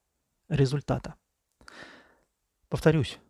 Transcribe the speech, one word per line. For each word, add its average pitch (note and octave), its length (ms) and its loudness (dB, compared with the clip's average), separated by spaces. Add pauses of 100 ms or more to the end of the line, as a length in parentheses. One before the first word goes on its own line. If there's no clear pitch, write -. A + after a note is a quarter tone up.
(480)
результата. C#3+ 640 0 (1500)
Повторюсь, D#3 500 2 (120)